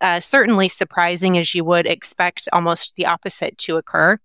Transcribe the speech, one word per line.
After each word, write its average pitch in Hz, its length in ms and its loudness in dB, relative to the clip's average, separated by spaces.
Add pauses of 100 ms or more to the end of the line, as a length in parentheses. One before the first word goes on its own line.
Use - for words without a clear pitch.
uh, 175 200 0
certainly 208 480 2
surprising, 180 680 0
as 170 180 0
you 175 100 -2
would 170 220 2
expect - 680 -4
almost 170 440 -2
the 180 80 -4
opposite - 540 -4
to 165 180 -4
occur 165 480 0